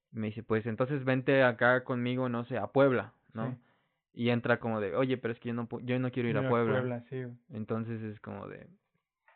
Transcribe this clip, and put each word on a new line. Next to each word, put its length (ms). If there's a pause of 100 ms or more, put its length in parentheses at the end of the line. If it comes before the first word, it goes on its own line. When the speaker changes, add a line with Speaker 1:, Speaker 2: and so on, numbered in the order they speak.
(120)
Speaker 1:
Me 160
dice, 140
"Pues, 240
entonces 380
vente 380
acá 420
conmigo, 440
no 180
sé, 120
a 100
Puebla", 440 (220)
¿no? 160
Speaker 2:
Sí. 60 (580)
Speaker 1:
Y 160
entra 280
como 220
de, 160
"Oye, 220
pero 140
es 80
que 100
yo 40
no 140
pu-, 160
yo 140
no 120
quiero 180
ir 100
a 20
Speaker 2:
Ir 60
a 20
Speaker 1:
Puebla". 260
Speaker 2:
Puebla, 360
sí, 120
güey. 140 (160)
Speaker 1:
Entonces 500
es 180
como 280
de 180 (680)